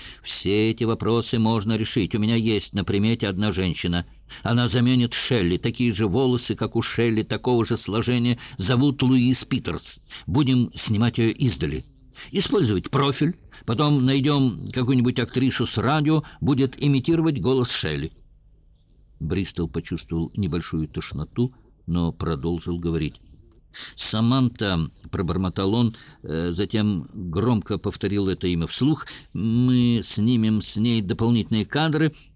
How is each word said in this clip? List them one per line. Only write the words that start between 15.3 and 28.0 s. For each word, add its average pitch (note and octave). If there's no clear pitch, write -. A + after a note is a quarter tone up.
с -
радио, D3+
будет C3
имитировать D3
голос B2
Шелли". D2+
Бристол E2+
почувствовал E2
небольшую E2
тошноту, A#2
но E2+
продолжил E2+
говорить. E2
"Саманта", A2
пробормотал F#2+
он, A#2
э, E2
затем G2+
громко G2
повторил G2+